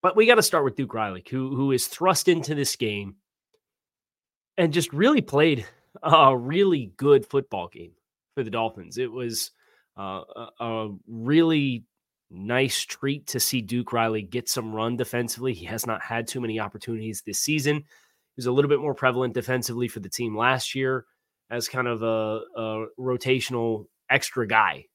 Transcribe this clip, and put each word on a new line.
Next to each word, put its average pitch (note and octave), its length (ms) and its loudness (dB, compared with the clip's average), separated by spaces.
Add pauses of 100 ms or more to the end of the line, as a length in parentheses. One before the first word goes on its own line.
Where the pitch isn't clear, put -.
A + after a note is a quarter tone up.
But F#3 120 2
we A3 120 8
gotta A#3 160 8
start D#3 200 2
with C3 120 0
Duke C3 180 -4
Riley, G2+ 340 -4
who, C3 280 -4
who C#3 160 2
is B2+ 160 0
thrust - 400 2
into D#3 260 2
this C#3+ 220 -2
game G2+ 400 -6 (1400)
and E3+ 160 4
just D#3 220 -2
really A3 280 4
played C#3+ 440 2 (380)
a D3 340 6
really C#3+ 600 0
good C3+ 280 6
football A2 420 -4
game E2+ 260 -18 (420)
for C3+ 80 -4
the A2 80 -6
Dolphins. A2 480 -6
It B2+ 120 -4
was, A#2 380 -6 (480)
uh, F#2+ 240 -8 (140)
a, A#2 120 -14 (160)
a A2 320 -6 (120)
really C#3 760 2 (460)
nice A#2+ 540 0
treat C#3 440 -6
to B2+ 120 -6
see B2+ 200 0
Duke A#2 320 -4
Riley A2+ 300 2
get A#2+ 260 -6
some A2 260 -4
run A2+ 240 -2
defensively. A#2+ 560 -4
He F2 120 -12
has A2 220 -6
not A2+ 160 -4
had A#2 240 -4
too - 120 -8
many A2+ 200 -4
opportunities A2 680 -8
this G#2 140 -6
season. D3 380 0
He - 600 -18
was B2 80 -6
a B2 60 0
little C#3+ 180 4
bit C#3+ 100 4
more C#3+ 140 -2
prevalent B2+ 400 0
defensively B2 540 -2
for A2+ 120 -8
the F#2+ 100 -12
team A2 280 -6
last B2+ 380 0
year C3 300 -2 (440)
as A#2 180 -6
kind B2+ 200 -2
of A#2 160 -2
a, A2 380 0 (140)
a A2 300 -6 (140)
rotational B2 880 -2 (240)
extra B2+ 360 0
guy. G2 480 2